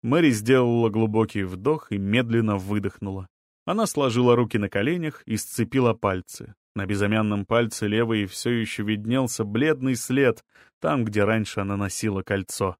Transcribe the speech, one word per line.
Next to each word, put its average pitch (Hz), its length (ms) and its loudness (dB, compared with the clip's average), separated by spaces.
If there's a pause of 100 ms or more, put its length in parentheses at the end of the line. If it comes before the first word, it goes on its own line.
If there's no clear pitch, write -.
Мэри 151 260 4
сделала 117 600 4
глубокий 107 540 0
вдох 95 460 -4
и 104 60 -2
медленно 110 640 2
выдохнула. 98 680 -4 (380)
Она 202 220 -2
сложила 123 500 4
руки 117 220 0
на 101 100 -2
коленях 151 560 -4
и 110 140 -4
сцепила 117 560 0
пальцы. 98 600 -4 (200)
На 101 100 -4
безымянном 104 640 0
пальце 117 420 0
левой 110 380 0
все - 240 -6
еще 110 340 -4
виднелся 110 600 -2
бледный 131 520 0
след, 127 480 2 (340)
там, 143 280 0
где 104 180 2
раньше 107 360 0
она 101 180 -4
носила 98 440 -4
кольцо. 95 580 -4